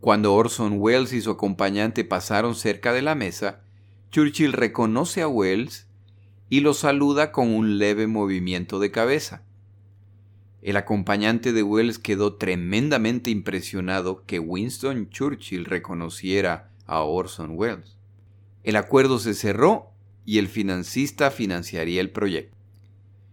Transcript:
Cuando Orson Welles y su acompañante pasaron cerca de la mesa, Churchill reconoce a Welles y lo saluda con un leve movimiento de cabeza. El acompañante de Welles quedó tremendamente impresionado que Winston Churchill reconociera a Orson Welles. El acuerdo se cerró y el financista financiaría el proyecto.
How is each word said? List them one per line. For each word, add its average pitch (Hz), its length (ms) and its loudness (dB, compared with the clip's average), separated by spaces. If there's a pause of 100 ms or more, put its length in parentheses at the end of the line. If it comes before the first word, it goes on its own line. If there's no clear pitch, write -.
Cuando 104 340 4
Orson 110 440 2
Welles 120 340 2
y 120 80 -2
su 107 100 -2
acompañante 101 760 -2
pasaron 107 500 -2
cerca - 380 -2
de 127 100 0
la 156 140 0
mesa, 98 480 -6 (460)
Churchill 151 420 2
reconoce 120 680 0
a 156 80 0
Welles 107 600 0 (600)
y 135 120 4
lo 147 120 4
saluda 143 580 2
con 123 200 2
un 110 280 2
leve 104 280 2
movimiento 95 720 -2
de 98 120 0
cabeza. 131 540 -2 (1160)
El 101 140 -2
acompañante 107 760 0
de 110 100 4
Welles 110 360 2
quedó 101 380 0
tremendamente 113 920 0
impresionado 92 920 -4
que 95 140 -6
Winston 104 720 -4
Churchill 113 560 -6
reconociera 90 1080 -4 (140)
a 78 160 -2
Orson 80 520 -6
Welles. 104 440 -6 (640)
El 107 120 0
acuerdo 131 420 4
se 104 160 -2
cerró 117 580 2 (320)
y 107 140 0
el 95 100 2
financista 113 800 -2
financiaría 87 720 -4
el 92 100 -4
proyecto. 98 460 -4 (760)